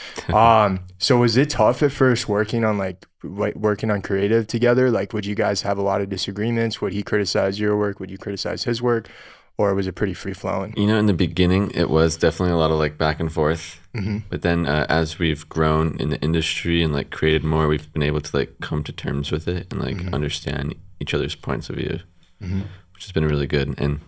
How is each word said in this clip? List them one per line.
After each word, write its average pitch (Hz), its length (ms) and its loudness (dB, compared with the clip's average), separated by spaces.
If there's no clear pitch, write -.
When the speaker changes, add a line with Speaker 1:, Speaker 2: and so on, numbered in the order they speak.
Speaker 1:
<laughs> - 220 -4
Speaker 2:
Um, 107 480 6
so - 220 4
was 117 180 4
it 139 140 4
tough 117 320 4
at 139 80 2
first 127 360 2
working 110 380 0
on, 107 140 0
like, 95 260 -6
w-, 101 320 -4
working 107 360 0
on 101 100 0
creative 101 460 0
together? 123 440 4
Like, 101 220 -2
would 104 120 -4
you 101 100 -4
guys 104 260 0
have 101 160 -2
a 101 60 -2
lot 98 180 0
of 101 80 -4
disagreements? 110 720 -4
Would 98 120 -2
he 101 100 -4
criticize 101 560 0
your 104 180 2
work? 101 220 -2
Would 95 120 -10
you 95 60 -12
criticize 92 460 -8
his 120 180 -2
work? 117 260 0
Or 101 180 2
was 98 100 0
it 92 80 -4
pretty 98 220 -2
free 98 180 -8
flowing? 95 420 -6
Speaker 1:
You 104 120 2
know, 110 100 4
in 104 80 4
the 104 80 4
beginning, 90 600 2
it - 140 2
was 80 280 4
definitely 90 360 2
a 85 40 2
lot 80 140 4
of, 78 80 2
like, 76 180 0
back 78 220 0
and 80 120 -2
forth. 80 460 -2
Speaker 2:
Mm-hmm. 104 240 -4
Speaker 1:
But 82 120 -6
then, 85 240 2
uh, 76 240 2
as 78 300 0
we've 80 300 0
grown 78 500 2
in 73 100 -2
the 73 120 -2
industry 82 600 0
and, 80 120 2
like, 71 180 -4
created 78 320 2
more, 78 240 2
we've 76 260 -2
been 78 80 -2
able 73 200 0
to, - 160 -4
like, - 240 -2
come 76 240 -4
to - 80 -10
terms 71 380 -6
with 78 160 -4
it 90 240 -4
and, - 100 -4
like, 65 160 -4
Speaker 2:
Mm-hmm. 90 180 -4
Speaker 1:
understand 71 600 -4
each - 140 -4
other's 71 220 -2
points - 340 -6
of - 60 -8
view, - 240 -4
Speaker 2:
Mm-hmm. 92 200 -4
Speaker 1:
which - 80 -20
has - 80 -14
been 78 160 0
really 71 180 0
good. 69 320 -2
And, 71 300 -2